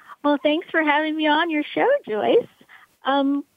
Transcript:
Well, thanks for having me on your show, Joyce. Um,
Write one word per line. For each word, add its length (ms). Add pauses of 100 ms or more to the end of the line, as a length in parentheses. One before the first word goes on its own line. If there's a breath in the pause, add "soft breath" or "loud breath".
(240 loud breath)
Well, 180
thanks 300
for 100
having 340
me 120
on 240
your 120 (120)
show, 120 (200)
Joyce. 400 (580 loud breath)
Um, 380 (140)